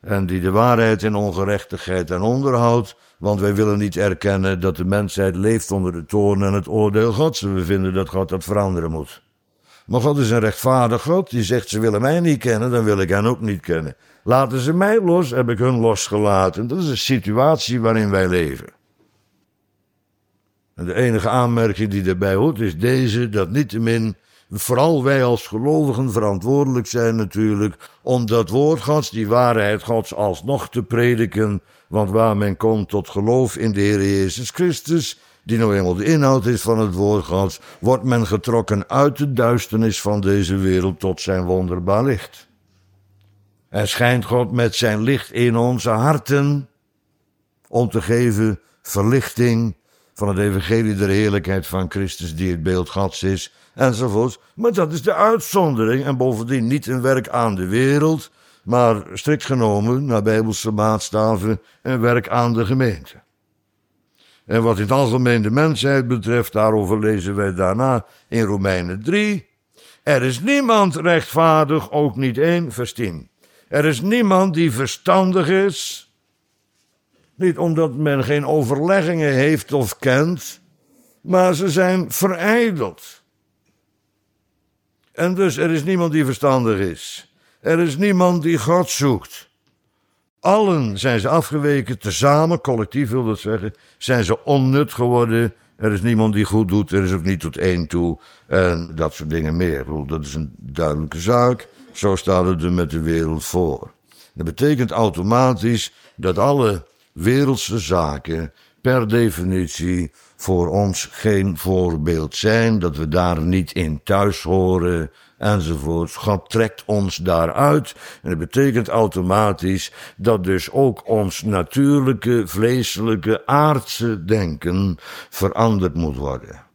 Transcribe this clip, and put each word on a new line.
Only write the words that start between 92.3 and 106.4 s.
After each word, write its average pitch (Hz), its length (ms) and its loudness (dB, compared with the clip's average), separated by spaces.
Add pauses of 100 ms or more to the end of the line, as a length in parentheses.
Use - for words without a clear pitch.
collectief 123 480 -2
wil 123 160 -2
dat 110 140 -2
zeggen, 107 340 -4 (240)
zijn 123 260 0
ze - 200 -2
onnut 135 500 2
geworden. 117 600 2 (220)
Er 107 160 -2
is 98 100 -2
niemand 110 320 2
die 101 120 2
goed 107 220 0
doet, 101 240 0
er 98 120 2
is 92 80 0
ook 90 120 -2
niet 95 160 -2
tot 76 180 -8
één 87 300 0
toe 87 320 -2 (280)
en 87 480 0
dat 78 180 -2
soort 78 160 -10
dingen 80 280 -2
meer. 82 220 0
Ik 73 60 -8
bedoel, 76 200 -6
dat 76 200 -6
is 71 80 -14
een 78 240 -8
duidelijke 76 640 -6
zaak. 120 480 0 (240)
Zo 98 240 0
staat 92 300 0
het 90 180 0
er 90 80 0
met 87 180 0
de 80 120 -4
wereld 80 440 -2
voor. 85 460 -2 (420)
Dat 82 120 -8
betekent 127 460 0
automatisch 110 1000 0 (220)
dat 92 220 -2
alle 113 520 0 (220)